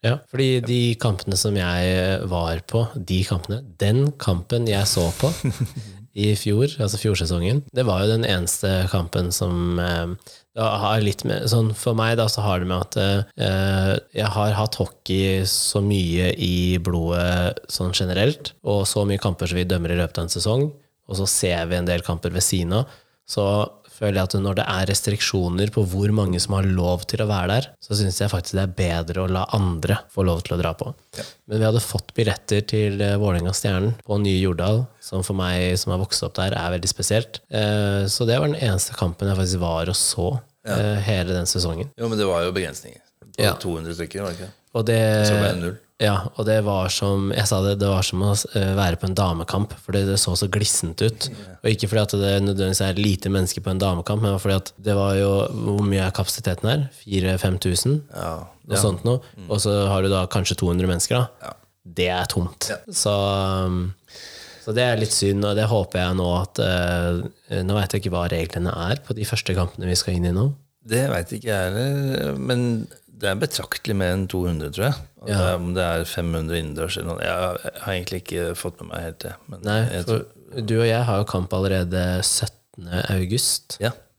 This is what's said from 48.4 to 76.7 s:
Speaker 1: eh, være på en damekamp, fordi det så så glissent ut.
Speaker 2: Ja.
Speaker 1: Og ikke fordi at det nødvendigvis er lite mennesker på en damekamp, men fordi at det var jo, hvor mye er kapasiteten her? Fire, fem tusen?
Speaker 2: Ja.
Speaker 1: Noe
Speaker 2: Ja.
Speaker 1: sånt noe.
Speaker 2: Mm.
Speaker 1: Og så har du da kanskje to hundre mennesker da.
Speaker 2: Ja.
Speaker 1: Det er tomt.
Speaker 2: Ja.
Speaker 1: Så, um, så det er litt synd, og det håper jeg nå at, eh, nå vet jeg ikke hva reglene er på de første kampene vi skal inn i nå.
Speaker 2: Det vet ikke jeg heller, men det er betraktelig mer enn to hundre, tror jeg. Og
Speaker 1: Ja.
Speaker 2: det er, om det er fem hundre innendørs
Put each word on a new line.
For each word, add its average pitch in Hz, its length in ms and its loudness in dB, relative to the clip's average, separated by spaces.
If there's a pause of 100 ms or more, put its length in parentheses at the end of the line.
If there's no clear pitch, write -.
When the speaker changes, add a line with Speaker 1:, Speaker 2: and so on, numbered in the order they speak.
Speaker 1:
eh, 95 220 2
være 90 240 2
på - 80 -4
en 95 80 -2
damekamp, 92 640 0
fordi 98 260 0
det 98 140 2
så - 160 0
så 98 160 0
glissent 95 500 -2
ut. 113 280 0
Speaker 2:
Ja. 95 240 -16 (100)
Speaker 1:
Og 110 80 2
ikke 104 160 0
fordi 110 140 2
at 104 100 0
det 98 320 2
nødvendigvis 95 380 0
er 95 180 0
lite 98 320 2
mennesker 92 320 0
på 98 80 -2
en 92 80 0
damekamp, 98 420 0
men 101 160 2
fordi 95 200 2
at - 200 -4
det 104 160 0
var 98 220 4
jo, 101 140 4 (240)
hvor 107 340 0
mye 98 180 2
er 92 60 0
kapasiteten - 560 -2
her? 135 240 0
Fire, 95 460 0
fem 92 200 0
tusen? 120 440 2 (120)
Speaker 2:
Ja. 82 300 -8 (240)
Speaker 1:
Noe 101 80 -2
Speaker 2:
Ja. 98 60 2
Speaker 1:
sånt 101 240 2
noe. 120 160 2 (180)
Speaker 2:
Mm. 90 100 -14
Speaker 1:
Og 101 120 0
så 101 260 2
har 98 140 2
du 98 80 2
da 95 180 2
kanskje 92 300 0
to - 100 0
hundre 90 180 2
mennesker 90 300 0
da. 123 120 2 (140)
Speaker 2:
Ja. - 120 -14 (400)
Speaker 1:
Det 90 160 0
er 90 160 -2
tomt. - 440 -4
Speaker 2:
Ja. 107 60 -4 (160)
Speaker 1:
Så, 104 240 0 (500)
um, 90 280 -2 (720)
så 110 100 -4
det 123 80 2
er 120 140 2
litt 107 180 0
synd, 101 300 2
og 104 100 0
det 107 140 2
håper 104 260 2
jeg 90 220 0
nå 90 240 2
at, - 180 -6
eh, 90 1040 -2
nå 95 100 0
vet 101 200 0
jeg 98 100 -2
ikke 95 80 -2
hva 87 180 0
reglene 85 460 -2 (160)
er 135 60 0
på - 180 -8
de 110 80 -4
første 104 320 -2
kampene 95 320 -2
vi 90 80 2
skal 90 200 0
inn 87 100 0
i 87 60 2
nå. 110 220 2 (320)
Speaker 2:
Det 120 240 0
vet 87 200 -2 (100)
ikke 110 80 -12
jeg 95 240 0
heller, 139 680 -2
men 123 500 0 (300)
det 101 120 -2
er 95 60 0
betraktelig - 600 -4
mer 95 160 2
enn 95 160 0
to 90 180 -2
hundre, 78 240 -2
tror 95 220 0
jeg. 135 40 0 (260)
Og - 80 -10
Speaker 1:
Ja. 101 80 0
Speaker 2:
det 92 100 2
er, 90 80 2
om 87 180 -2
det 92 100 0
er 85 220 0
fem 85 280 -4
hundre 82 280 -2
innendørs 80 360 -6